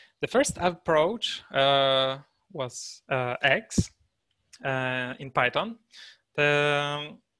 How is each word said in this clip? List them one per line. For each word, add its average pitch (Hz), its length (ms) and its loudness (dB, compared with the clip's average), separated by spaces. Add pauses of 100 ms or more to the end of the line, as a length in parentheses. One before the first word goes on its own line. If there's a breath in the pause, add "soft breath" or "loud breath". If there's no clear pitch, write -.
(220 loud breath)
The - 60 -4
first - 300 2
approach, 175 840 0 (100)
uh, 135 680 2 (340)
was, - 580 -10
uh, 123 320 -2
X, 160 480 0 (760)
uh, 127 540 -4
in 139 120 -12
Python. 147 460 0 (580 loud breath)
The, 147 800 0 (280)